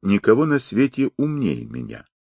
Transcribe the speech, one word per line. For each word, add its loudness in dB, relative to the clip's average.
никого 4
на 0
свете 0
умнее -2
меня. -12